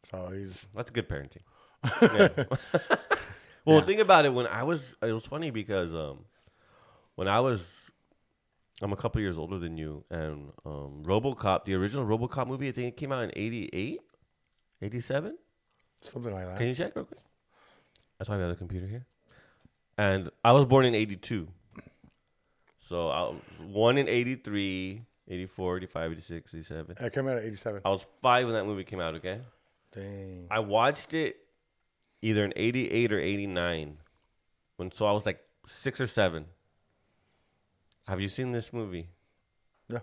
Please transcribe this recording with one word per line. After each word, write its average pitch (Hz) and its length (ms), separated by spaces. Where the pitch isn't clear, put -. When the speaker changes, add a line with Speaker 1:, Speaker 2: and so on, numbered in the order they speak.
Speaker 1:
So 92 260
he's 95 360
Speaker 2:
That's 113 160
good - 180
parenting. 69 340
Speaker 1:
<laughs> - 180
Speaker 2:
Yeah. 190 440
<laughs> - 60
Well, 156 140
Speaker 1:
Yeah. 151 80
Speaker 2:
think 202 140
about 185 260
it. 135 80
When 123 140
I 113 160
was, 147 400
it 113 100
was 110 140
funny 151 240
because, 95 420
um, 76 320
when 92 140
I 107 140
was, 117 500
I'm 101 100
a 101 40
couple 113 260
years 92 160
older 85 220
than 82 180
you, 76 320
and, 78 420
um, 71 400
RoboCop, 104 600
the 95 100
original 104 280
RoboCop 120 440
movie, 135 220
I - 20
think 123 160
it 120 100
came 139 140
out 123 120
in 98 120
eighty-eight, 110 640
eighty-seven. 131 560
Speaker 1:
Something 120 320
like 92 140
that. 92 100
Speaker 2:
Can 117 120
you 127 40
check 135 220
real - 100
quick? - 140
That's 95 140
why 104 60
we 95 40
have 87 80
the 87 60
computer 90 320
here. 120 180
And 95 360
I 120 100
was 139 120
born 131 200
in 117 100
eighty-two. 101 520
So 85 200
I 73 200
was 67 60
one 107 400
in 135 100
eighty-three, 104 960
eighty-four, 92 500
eighty-five, 82 340
eighty-six, 82 440
eighty-seven. 80 440
Speaker 1:
It 120 140
came 135 140
out 127 100
in 110 80
eighty-seven. 104 400
Speaker 2:
I 98 40
was 98 180
five 127 240
when 113 80
that 101 100
movie 101 200
came 95 140
out, 82 180
okay? 92 220
Speaker 1:
Dang. 95 560
Speaker 2:
I 107 120
watched 117 520
it 156 240
either 104 220
in 98 100
eighty-eight 117 560
or 101 80
eighty-nine. 87 800
When, 90 140
so - 160
I 101 40
was, 104 140
like, 101 140
six - 340
or 127 60
seven. 82 380
Have 95 120
you 98 100
seen 127 220
this 117 220
movie? 90 360
Speaker 1:
Yeah. 117 140